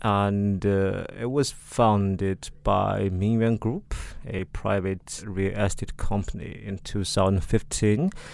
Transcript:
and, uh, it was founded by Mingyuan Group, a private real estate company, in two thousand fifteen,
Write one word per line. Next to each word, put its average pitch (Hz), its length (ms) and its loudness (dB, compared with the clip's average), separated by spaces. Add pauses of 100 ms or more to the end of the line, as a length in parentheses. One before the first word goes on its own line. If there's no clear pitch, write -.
and, 101 640 2
uh, 98 400 2 (140)
it 117 100 -4
was 135 220 0
founded 98 960 2 (140)
by 98 460 2
Mingyuan 113 500 2
Group, 135 340 -4 (320)
a 95 200 -4
private 98 800 -4
real 98 280 -2
estate - 440 -2
company, - 680 -2
in 98 140 -6
two - 240 -4
thousand 95 400 2
fifteen, 110 640 2 (240)